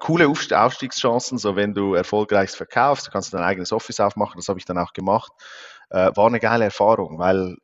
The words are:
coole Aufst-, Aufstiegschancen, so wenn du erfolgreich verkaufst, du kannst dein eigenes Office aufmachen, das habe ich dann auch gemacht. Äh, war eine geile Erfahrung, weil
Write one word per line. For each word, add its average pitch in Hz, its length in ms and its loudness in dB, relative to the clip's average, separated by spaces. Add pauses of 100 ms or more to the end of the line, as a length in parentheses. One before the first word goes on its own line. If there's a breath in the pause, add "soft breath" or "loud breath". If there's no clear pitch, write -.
coole 160 260 4
Aufst-, - 260 -2
Aufstiegschancen, 123 840 0
so 104 180 -2
wenn 101 180 0
du 98 200 0
erfolgreich 98 580 0
verkaufst, - 560 0
du - 40 -18
kannst 98 220 -6
dein 87 80 -4
eigenes 90 300 -2
Office 110 300 -4
aufmachen, 104 340 0
das 87 140 -12
habe 92 100 -4
ich - 60 -20
dann 90 120 -6
auch 87 140 -4
gemacht. 98 400 -2 (580 loud breath)
Äh, 92 260 2
war 104 120 4
eine 117 140 0
geile 113 240 2
Erfahrung, 101 520 0
weil 92 460 0